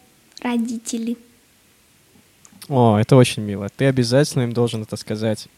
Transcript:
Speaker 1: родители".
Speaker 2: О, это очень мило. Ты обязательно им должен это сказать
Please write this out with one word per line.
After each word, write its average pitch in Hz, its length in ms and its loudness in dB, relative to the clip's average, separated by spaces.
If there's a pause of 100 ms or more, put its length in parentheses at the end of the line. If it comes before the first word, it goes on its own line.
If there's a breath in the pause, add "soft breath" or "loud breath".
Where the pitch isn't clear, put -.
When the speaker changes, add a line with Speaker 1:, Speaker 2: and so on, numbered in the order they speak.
(400)
Speaker 1:
родители". 233 760 -6 (1500)
Speaker 2:
О, 120 300 4
это 110 160 2
очень 123 300 4
мило. 101 320 -6
Ты 131 80 -2
обязательно 131 580 0
им 120 100 -4
должен 113 300 -2
это 104 140 -10
сказать 110 500 -6 (120)